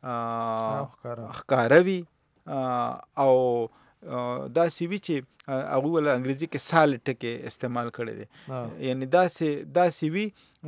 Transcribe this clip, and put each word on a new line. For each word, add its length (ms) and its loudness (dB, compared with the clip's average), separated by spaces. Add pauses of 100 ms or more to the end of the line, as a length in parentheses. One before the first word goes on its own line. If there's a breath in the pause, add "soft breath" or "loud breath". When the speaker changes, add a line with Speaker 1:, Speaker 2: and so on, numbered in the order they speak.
Speaker 1:
آه، 760 -4
Speaker 2:
او 160 -8
ښکاره. 420 -12
Speaker 1:
ښکاره 420 6 (100)
وي، 100 -2 (460)
آه، 500 -2 (280)
او، 100 8 (720 soft breath)
آه، 520 -6
داسې 320 2
وي 180 -4
چې، 80 -2 (340)
آه، 280 -2
هغوی 160 0
ولې 240 2
انګریزي 360 -2
کې 160 -4
سالډ 380 6
ټکي 460 -6
استعمال 360 -4
کړی 300 -8
دی. 80 -14 (260 loud breath)
Speaker 2:
آه. 160 -8 (200)
Speaker 1:
یعنې 180 -4 (100)
داسې، 320 2 (300)
داسې 340 2
وي 140 -2 (420 soft breath)